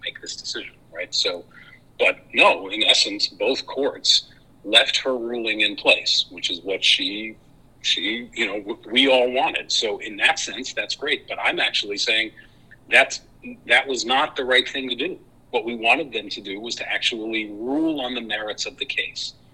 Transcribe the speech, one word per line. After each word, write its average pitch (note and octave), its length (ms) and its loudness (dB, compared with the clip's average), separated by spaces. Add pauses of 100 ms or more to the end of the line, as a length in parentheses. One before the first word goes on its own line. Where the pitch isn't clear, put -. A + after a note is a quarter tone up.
make - 180 -8
this - 160 -10
decision, - 380 -8 (180)
right? F2+ 220 -8
So, - 300 0 (540)
but - 200 2 (160)
no, F#2+ 340 4
in G#2+ 140 -2
essence, - 460 2
both - 380 -2
courts - 580 2 (400)
left - 340 4
her C3 180 0
ruling A#2 440 -2
in G#2 160 0
place, - 540 2
which F2 200 -4
is F2 120 -8
what F#2 200 -4
she, G#2+ 540 0 (460)
she, - 520 -2
you - 120 0
know, G#2+ 140 -4
w-, G2+ 180 -8 (120)
we C3 180 4
all B2+ 220 6
wanted. C#3 400 0
So G#2 280 0
in G#2+ 180 -10
that - 220 2
sense, - 340 -6
that's - 240 -4
great. - 320 -4
But - 120 -8
I'm D#3+ 200 0
actually G2+ 380 -2
saying A2 320 0 (600)
that's, - 300 4 (460)
that B2+ 200 4
was A#2 200 -2
not C3 300 2
the C3+ 100 -2
right B2+ 200 4
thing C3 220 -6
to A#2+ 60 -4
do. E3 240 -4 (320)
What A2+ 160 0
we A#2+ 80 -4
wanted A#2+ 400 2
them G#2 160 -6
to A#2 100 -10
do G2+ 200 -8
was A#2 160 -6
to - 140 -8
actually A2 600 -2
rule C#3+ 500 -2
on B2 140 -4
the - 80 -6
merits - 420 -6
of - 140 -10
the - 80 -6
case, - 480 -6 (200)